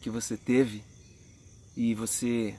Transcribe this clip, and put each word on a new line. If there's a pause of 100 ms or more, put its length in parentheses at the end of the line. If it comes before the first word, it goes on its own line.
que
você
teve (920)
e
você